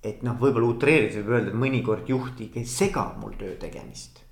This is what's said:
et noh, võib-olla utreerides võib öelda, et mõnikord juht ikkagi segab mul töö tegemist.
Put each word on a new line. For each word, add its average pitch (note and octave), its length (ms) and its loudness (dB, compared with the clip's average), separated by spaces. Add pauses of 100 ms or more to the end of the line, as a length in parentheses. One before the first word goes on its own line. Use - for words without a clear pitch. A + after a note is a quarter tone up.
et - 200 -8
noh, B2 140 -2
võib-olla A#2+ 320 4
utreerides A#2+ 480 4
võib G#2 160 0
öelda, A#2+ 160 2
et G#2+ 80 -2
mõnikord A#2 500 0
juht B2+ 320 -2
ikkagi A2+ 300 -8
segab F#3+ 480 0
mul G#2 160 -10
töö F#2 240 -8
tegemist. - 640 -14 (100)